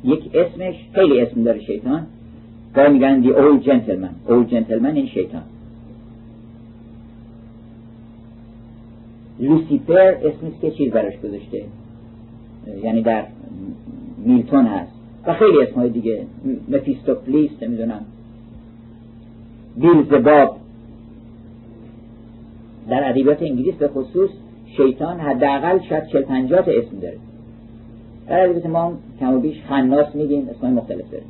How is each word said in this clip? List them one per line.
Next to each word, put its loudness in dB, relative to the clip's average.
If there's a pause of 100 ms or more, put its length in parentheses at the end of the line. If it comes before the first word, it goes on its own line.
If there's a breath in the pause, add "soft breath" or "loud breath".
یک -2
اسمش، -2 (180)
خیلی 4
اسم -2
داره 0
شیطان، -6 (680)
گاهی 6
می‌گن 4
the 4
old 6
gentleman، -2
old 4
gentleman -2
این -2
شیطان. -6 (4000)
لوسیفر 2
اسمی -6
که -2
چیز -4
براش -2 (100)
گذاشته، -12 (1200)
یعنی -2
در 0 (1000)
میلتون 2
هست -6 (340)
و -2
خیلی 4
اسمای -2
دیگه، -4 (460)
مفیستوفلیس، -2 (120)
نمی‌دونم، -6 (1800)
بیلزباب. 6 (2250)
در -2
ادبیات 2
انگلیس -2
به -2
خصوص -2 (460)
شیطان 0
حداقل 0 (100)
شاید -4
چهل 0
پنجاه 0
تا 0
اسم -2
داره. -12 (1120)
در 2
ادبیات 0
ما -2
هم -6 (220)
کم 0
و 2
بیش -6
خناس 0
می‌گیم، -2
اسمای -4
مختلف -4
داره. -14